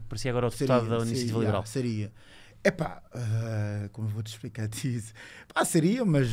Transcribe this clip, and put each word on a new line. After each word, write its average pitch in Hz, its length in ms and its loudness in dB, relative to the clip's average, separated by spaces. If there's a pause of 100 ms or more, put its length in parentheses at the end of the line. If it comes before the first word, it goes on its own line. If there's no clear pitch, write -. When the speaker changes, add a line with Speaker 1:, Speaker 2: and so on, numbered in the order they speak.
Speaker 1:
Parecia 110 220 -4
agora 123 160 2
o 117 40 2
Speaker 2:
Seria, 127 260 2
Speaker 1:
deputado 117 240 2
da 117 60 0
Iniciativa 120 260 0
Speaker 2:
seria, 113 80 2
Speaker 1:
Liberal. 104 260 2
Speaker 2:
seria. 110 460 -2 (500)
Epá, 165 400 0 (100)
eh, 107 800 -2
como 110 160 -6
eu 107 60 -2
vou-te 110 160 -6
explicar 110 420 -8
<laughs> - 140 -8
isso? 117 280 -4 (400)
Pá, 330 120 2
seria, 196 400 4
mas, 143 280 4